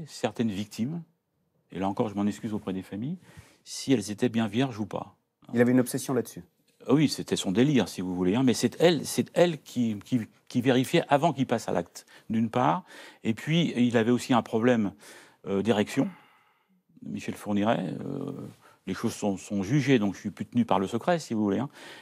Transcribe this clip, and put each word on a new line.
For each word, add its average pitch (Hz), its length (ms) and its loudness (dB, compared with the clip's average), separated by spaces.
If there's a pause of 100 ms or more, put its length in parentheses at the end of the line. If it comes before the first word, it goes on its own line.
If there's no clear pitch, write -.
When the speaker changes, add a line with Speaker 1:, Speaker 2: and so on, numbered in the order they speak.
Speaker 1:
certaines 113 440 -4
victimes, 107 520 -6 (680)
et 85 80 -10
là 95 80 -2
encore 107 220 -2
je 101 60 -10
m'en 101 120 -2
excuse 104 280 -4
auprès 98 180 -6
des 95 100 -6
familles, 123 360 -8 (440)
si - 300 -4
elles 104 180 0
étaient 110 200 0
bien 113 180 0
vierges 113 320 -2
ou 107 60 -4
pas. - 300 -8 (360)
Speaker 2:
Il 117 80 4
avait 120 120 6
une 127 80 6
obsession 127 340 -2
là-dessus. - 280 -4 (440)
Speaker 1:
Ah 117 80 4
oui, 151 160 4
c'était - 260 -4
son - 160 -2
délire, 120 360 4
si - 120 -10
vous 92 140 -4
voulez, 90 220 2
hein, 131 60 2
mais 123 120 4
c'est 117 260 0
elle, 156 240 4
c'est - 300 -2
elle 170 260 4
qui, 113 440 -2
qui, 120 180 0 (260)
qui 123 140 0
vérifiait 147 460 2
avant 147 260 2
qu'il 131 120 -2
passe 117 220 -2
à 98 40 -2
l'acte, - 340 -4 (240)
d'une 113 180 0
part, 143 360 0 (380)
et 113 120 -2
puis 160 420 0
il 120 220 4
avait 113 120 4
aussi 123 220 2
un 117 80 4
problème, 113 520 2 (540)
euh, 98 140 0
d'érection, 107 480 0 (960)
Michel - 300 -8
Fourniret, 101 640 -2
euh, 90 320 -8 (540)
les 95 80 -4
choses 107 180 -4
sont, 101 240 -4
sont 98 260 -6
jugées, 131 360 4
donc 107 160 0
je - 60 -18
suis 104 100 -8
plus 104 160 -10
tenu 120 180 2
par 95 140 2
le 95 80 0
secret, 139 320 0
si 135 160 -8
vous 107 100 0
voulez, 101 140 2
hein, 127 100 -2 (340)